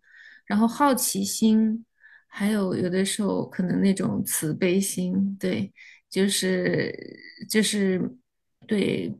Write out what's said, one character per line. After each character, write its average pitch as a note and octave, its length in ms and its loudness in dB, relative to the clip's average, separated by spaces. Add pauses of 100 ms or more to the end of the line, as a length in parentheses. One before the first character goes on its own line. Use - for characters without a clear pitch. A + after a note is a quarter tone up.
(440)
然 G#3 140 -2
后 A#3 100 4
好 C#4 260 4
奇 G3 300 -2
心， A3 640 2 (400)
还 G3+ 240 -2
有 G3 240 0
有 F3+ 160 0
的 F#3+ 120 0
时 G3 200 -2
候 F#3 260 0
可 - 140 -4
能 F3 180 0
那 F#3+ 140 4
种 - 280 -2
慈 - 300 -2
悲 F#3 260 2
心， F#3+ 640 0
对， F#3 320 -4 (380)
就 G3 180 2
是， F#3 680 0 (540)
就 G#3+ 140 2
是， G3 360 0 (680)
对， G3 420 -2 (120)